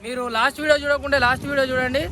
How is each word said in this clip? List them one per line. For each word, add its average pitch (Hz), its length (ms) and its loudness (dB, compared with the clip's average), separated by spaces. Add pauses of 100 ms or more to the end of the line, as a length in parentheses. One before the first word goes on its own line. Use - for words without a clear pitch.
మీరు 247 240 -6
లాస్ట్ 254 320 0
వీడియో 302 180 4
చూడకుంటే 285 400 0
లాస్ట్ 254 280 2
వీడియో 277 200 0
చూడండి. 254 460 -2